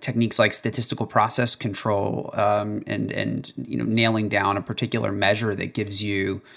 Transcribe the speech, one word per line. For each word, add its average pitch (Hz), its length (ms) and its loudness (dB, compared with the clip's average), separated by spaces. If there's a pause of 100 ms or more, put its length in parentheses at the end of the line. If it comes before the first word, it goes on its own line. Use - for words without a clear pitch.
techniques 117 380 2
like 107 140 4
statistical 113 540 -2
process 110 480 4
control, 101 800 -2
um, 104 520 0
and, 104 260 -4
and, 110 440 -4
you - 220 -8
know, 117 60 -2
nailing 113 440 2
down 101 280 0
a 98 60 -4
particular 113 500 -2
measure 101 420 2
that 90 200 -6
gives 104 280 0
you 98 400 -2 (140)